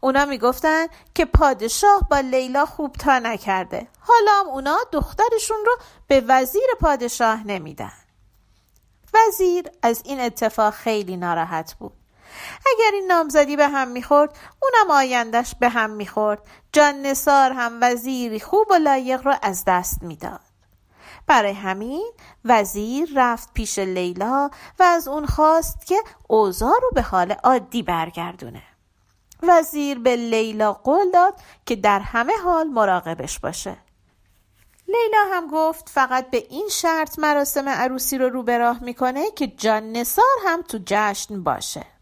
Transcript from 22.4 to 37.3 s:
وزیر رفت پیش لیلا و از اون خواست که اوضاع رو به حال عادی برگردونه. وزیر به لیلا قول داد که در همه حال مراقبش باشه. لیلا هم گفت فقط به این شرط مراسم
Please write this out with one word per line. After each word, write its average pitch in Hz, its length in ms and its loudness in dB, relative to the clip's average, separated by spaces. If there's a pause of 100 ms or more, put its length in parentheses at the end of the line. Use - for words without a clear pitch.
وزیر 226 680 0
رفت 240 380 -2
پیش - 260 -6
لیلا 190 680 -2 (300)
و 370 40 6
از 339 240 2
اون 294 180 -6
خواست 320 600 2
که 359 100 0 (320)
اوضاع 220 540 2
رو 508 140 0
به 269 60 2
حال 180 300 0
عادی 233 520 0
برگردونه. 170 800 -8 (800)
وزیر 302 560 2
به 240 160 2
لیلا 220 580 -2
قول 359 380 0
داد 359 220 4 (320)
که 240 100 -2
در 202 240 2
همه 233 340 -2 (100)
حال 330 240 0
مراقبش 180 720 -2
باشه. - 380 -8 (1120)
لیلا 427 480 2
هم 339 120 -4
گفت 320 420 -2
فقط 254 400 -2
به 254 80 -2 (120)
این 349 220 -8
شرط 320 480 -2
مراسم 285 500 0